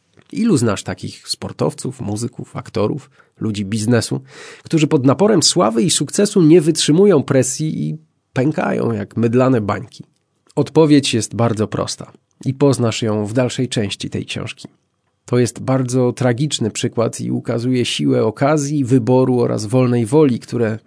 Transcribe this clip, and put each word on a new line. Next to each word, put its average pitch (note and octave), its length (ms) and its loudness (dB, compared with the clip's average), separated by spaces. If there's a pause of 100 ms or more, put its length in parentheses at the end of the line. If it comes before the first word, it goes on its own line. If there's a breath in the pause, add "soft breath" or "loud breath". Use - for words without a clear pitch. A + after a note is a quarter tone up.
(320)
Ilu G#3+ 260 2
znasz A2 260 0
takich - 460 -12
sportowców, - 720 -6
muzyków, G#2+ 540 -8
aktorów, B2+ 540 -4 (300 soft breath)
ludzi G#2+ 260 -4
biznesu, A2+ 560 -2 (420 loud breath)
którzy D#3 240 0
pod C3+ 180 0
naporem E3+ 380 2
sławy A3 400 2
i E3+ 60 2
sukcesu G3+ 520 0
nie D#3+ 200 8
wytrzymują D#3 640 4
presji D#3 640 -2
i D#3 80 -8 (360)
pękają D3+ 580 -2
jak G#2 260 -6
mydlane A#2+ 440 2
bańki? G#2 420 -6 (520)
Odpowiedź D3 580 4
jest A2 220 -4
bardzo G#2+ 320 0
prosta - 440 -8 (340)
i C3 80 -2
poznasz B2+ 480 0
ją G#2+ 240 -2
w G#2 80 -8
dalszej B2 360 -2
części - 400 -6
tej - 160 -6
książki. - 420 -12 (580)
To A#2+ 140 0
jest A#2 200 0
bardzo B2 540 0
tragiczny B2+ 580 -2
przykład A#2+ 500 -4
i A#2+ 100 -6
ukazuje B2 540 -2
siłę B2+ 400 0
okazji, C#3+ 600 0
wyboru B2+ 540 2
oraz A#2 260 -2
wolnej A#2+ 400 2
woli, B2+ 340 4
które A2 480 -4